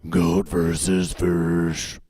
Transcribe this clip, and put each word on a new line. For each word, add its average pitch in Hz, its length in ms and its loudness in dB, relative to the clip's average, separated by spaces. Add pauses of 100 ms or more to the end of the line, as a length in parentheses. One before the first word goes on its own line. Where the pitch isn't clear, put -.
goat 87 400 2
versus 85 640 0
fish. 85 960 -2